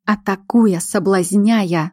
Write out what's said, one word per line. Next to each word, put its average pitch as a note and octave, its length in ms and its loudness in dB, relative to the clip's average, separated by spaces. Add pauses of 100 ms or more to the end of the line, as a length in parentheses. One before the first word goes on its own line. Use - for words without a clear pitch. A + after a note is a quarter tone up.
атакуя, G3+ 760 0
соблазняя, F#3+ 1120 0